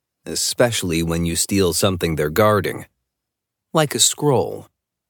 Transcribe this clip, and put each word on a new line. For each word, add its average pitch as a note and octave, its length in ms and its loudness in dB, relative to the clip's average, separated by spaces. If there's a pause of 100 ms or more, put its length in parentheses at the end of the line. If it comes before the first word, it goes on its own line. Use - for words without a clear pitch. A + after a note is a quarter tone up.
(240)
especially E2+ 760 -2
when E2 220 0
you E2 120 -2
steal F#2+ 360 0
something F2 420 0
they're D2+ 160 -2
guarding. G2+ 560 0 (880)
Like D#3 200 0
a A#2 60 0
scroll. G#2 680 0 (420)